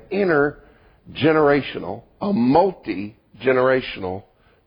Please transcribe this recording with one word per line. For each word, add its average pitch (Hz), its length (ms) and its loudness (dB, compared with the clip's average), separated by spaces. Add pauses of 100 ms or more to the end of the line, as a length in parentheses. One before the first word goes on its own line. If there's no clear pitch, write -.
(120)
intergenerational, 143 1900 -2 (180)
a 202 120 -2
multi-generational 123 1900 -2 (440)